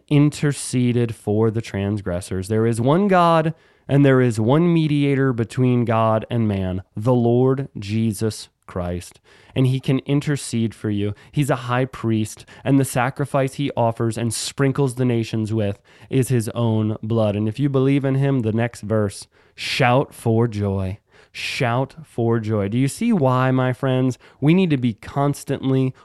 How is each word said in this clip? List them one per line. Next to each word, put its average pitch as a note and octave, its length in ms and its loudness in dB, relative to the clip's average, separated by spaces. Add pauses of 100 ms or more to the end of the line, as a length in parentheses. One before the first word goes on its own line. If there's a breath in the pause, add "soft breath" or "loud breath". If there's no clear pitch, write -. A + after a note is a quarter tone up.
interceded B2+ 1040 0
for G#2+ 380 0
the A2 100 -4
transgressors. G2 880 -4
There A2 180 0
is A#2 160 0
one D#3+ 260 2
God, E3 460 2 (340 soft breath)
and C#3+ 160 4
there C3+ 180 6
is A#2+ 180 0
one D3+ 340 2
mediator C#3+ 600 2
between A#2+ 520 0
God A2 460 2
and A#2 160 0
man, F#2 340 -2 (140)
the A2+ 180 0
Lord B2+ 640 2
Jesus A2 720 -2 (160)
Christ. F2 540 -8 (340 soft breath)
And C3 140 2
he C3 120 0
can C3+ 200 0
intercede C3+ 720 -2
for - 160 -6
you. G2+ 240 -2 (180 loud breath)
He's C#3+ 200 -2
a B2+ 160 -4
high B2 180 0
priest, A2 580 -4 (200 loud breath)
and C#3 160 2
the C3+ 60 2
sacrifice C3+ 680 -2
he C#3+ 220 -4
offers A#2 400 0
and A2+ 160 -2
sprinkles C3+ 640 -2
the B2+ 100 -2
nations A2+ 480 -2
with G2+ 260 -2 (300 soft breath)
is C3 200 0
his A#2+ 260 0
own A2 480 0
blood. G#2+ 320 0
And G#2 120 0
if G#2+ 120 -6
you C#3+ 100 0
believe C3+ 340 2
in C3+ 120 0
him, C#3 240 2
the G#2+ 140 -2
next A#2 280 -2
verse, G#2+ 460 -2 (260 soft breath)
shout C3 580 0
for A#2 360 0
joy. G2 500 -4 (360 soft breath)
Shout C3 600 -4 (100)
for A#2 360 0
joy. G#2+ 280 -2
Do A#2 120 0
you C3+ 80 2
see A3+ 260 -2
why, C3 380 2
my B2+ 200 2
friends? C3 460 0 (240 soft breath)
We D3+ 140 4
need F#3 160 2
to D3 60 0
be B2 160 0
constantly C3+ 1000 -2 (120)